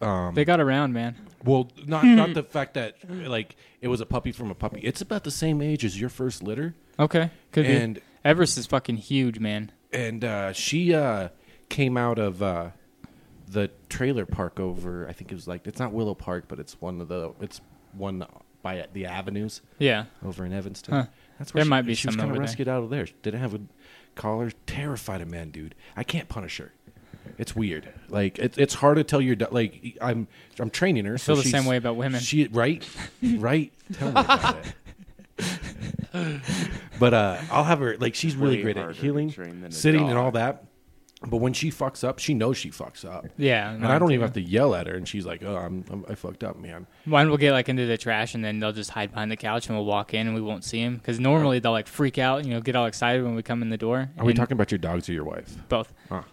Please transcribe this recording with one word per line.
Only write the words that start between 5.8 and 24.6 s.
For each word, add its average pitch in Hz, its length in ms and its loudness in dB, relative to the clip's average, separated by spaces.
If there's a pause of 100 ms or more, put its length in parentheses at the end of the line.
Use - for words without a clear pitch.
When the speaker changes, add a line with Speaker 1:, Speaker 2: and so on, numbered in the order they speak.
Speaker 1:
as 95 140 -2
your 117 120 -2
first 127 320 -4
litter. 123 320 -4 (240)
Speaker 2:
Okay, 160 320 4 (220)
could 151 140 4
be. 139 100 6
Speaker 1:
And 113 240 0 (240)
Speaker 2:
Everest 160 340 6
is 120 80 -6
fucking 127 300 0
huge, 123 420 0
man. 107 320 -4 (220)
Speaker 1:
and, 113 320 -4
uh, 101 280 -2
she, 170 420 2
uh, 113 340 2 (400)
came 131 280 2
out 120 220 2
of, 98 240 0
uh, 87 280 -2 (800)
the 98 220 -2 (180)
trailer 127 380 -2
park 87 320 -4
over, 90 500 -6
I 85 40 -10
think 90 180 -16
it 98 40 -12
was, 85 120 -14
like, 87 200 -10
it's 104 120 -10
not 123 140 -4
Willow 107 220 -2
Park, 90 340 -6
but - 100 -12
it's - 220 -16
one 90 200 -8
of 85 80 -10
the, 82 320 -6
it's - 200 -12 (320)
one 95 340 -8 (360)
by 92 320 -6
the 95 120 -8
avenues 101 540 -8 (180)
Speaker 2:
Yeah. 110 280 2 (180)
Speaker 1:
over 92 200 -6
in 90 80 -6
Evanston. 98 420 -8
Speaker 2:
Huh. 135 100 2 (340)
Speaker 1:
That's - 160 -10
where 151 60 4
Speaker 2:
There 156 60 4
Speaker 1:
she, 151 40 4
Speaker 2:
might 131 120 4
be 117 120 0
Speaker 1:
she 117 140 -2
was 110 60 0
Speaker 2:
some 110 80 0
Speaker 1:
kinda 110 100 0
Speaker 2:
over 127 60 -2
there. - 20 -2
Speaker 1:
rescued 131 280 -4
out 127 140 0
of 113 80 -6
there. 131 160 -4 (160)
Didn't 107 180 -4
have 117 140 -4
a 107 60 -6 (560)
collar, 110 340 -2 (160)